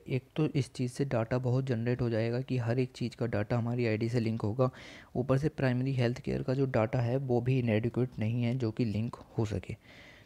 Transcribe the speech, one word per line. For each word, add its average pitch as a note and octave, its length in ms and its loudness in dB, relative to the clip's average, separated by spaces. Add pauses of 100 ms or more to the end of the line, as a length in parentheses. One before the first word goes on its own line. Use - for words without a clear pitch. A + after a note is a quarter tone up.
एक C3+ 140 -2 (140)
तो D#3 100 2
इस - 260 -2
चीज़ B2+ 200 -4
से C#3+ 120 -2
डेटा B2+ 340 0
बहुत B2+ 260 0
जनरेट A#2+ 360 0
हो A#2+ 100 0
जाएगा A#2 300 0
कि C3 180 -2
हर A#2 200 0
एक B2+ 140 0
चीज़ - 240 -6
का A#2 100 -2
डेटा A#2 320 0
हमारी A#2+ 280 0
आईडी A2 220 2
से A#2+ 120 0
लिंक A2 220 -2
होगा, B2+ 280 2 (460)
ऊपर C3 220 2
से D3+ 100 0
प्राइमरी C3 440 0
हेल्थ B2 280 2
केयर C3 220 -2
का C3 120 0
जो C3+ 120 2
डेटा B2 340 2
है A#2+ 160 0
वो B2+ 240 2
भी C3 180 2
इनएडिक्वेट A#2 600 0
नहीं A2+ 240 0
है A#2+ 160 0
जो A2+ 120 0
कि B2 140 0
लिंक A2 300 -2
हो - 300 -4
सके। G2+ 320 -6 (500)